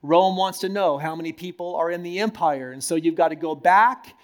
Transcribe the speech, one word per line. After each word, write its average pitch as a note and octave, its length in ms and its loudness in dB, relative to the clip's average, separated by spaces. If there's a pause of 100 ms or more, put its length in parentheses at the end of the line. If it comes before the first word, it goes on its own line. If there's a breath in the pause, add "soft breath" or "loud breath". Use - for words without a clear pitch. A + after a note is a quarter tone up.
Rome F3+ 340 4
wants F#3 240 -4
to F#3+ 100 -4
know F#3 280 0
how D#3+ 180 -6
many E3 160 -8
people F3 440 -10
are E3 160 0
in F3 100 -6
the F3 180 -8
empire. D#3 520 -2
And C3 120 -12
so E3 120 -2
you've E3 200 0
got E3 120 4
to D#3 80 -2
go D#3 180 -6
back G#3 720 2